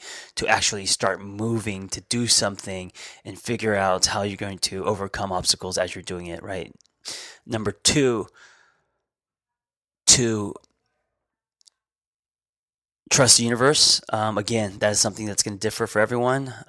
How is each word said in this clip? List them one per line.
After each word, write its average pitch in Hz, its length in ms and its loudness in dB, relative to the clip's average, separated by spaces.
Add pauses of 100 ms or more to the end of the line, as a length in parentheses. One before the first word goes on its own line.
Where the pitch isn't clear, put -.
(360)
to - 120 -2
actually 104 380 2
start 95 340 0
moving, 101 720 -4
to - 120 -8
do 120 260 -2
something 95 640 0 (340)
and 98 140 -14
figure 110 360 -2
out 95 300 2
how 104 160 -2
you're 101 160 -4
going 95 220 -8
to 95 260 -4
overcome 98 460 -4
obstacles 90 460 -2
as 90 180 -2
you're 87 80 -12
doing 87 240 -8
it, 85 160 -10
right? 92 280 -8 (720)
Number 110 260 -2
two, 123 560 2 (1800)
to 110 460 4 (2500)
trust - 280 6
the 117 60 4
universe. 123 640 4
Um, 107 280 0
again, 104 420 -2
that 104 120 4
is 101 80 2
something 107 260 0
that's 101 180 -2
gonna 104 140 -6
differ 107 300 -2
for - 120 0
everyone. 123 540 0 (160)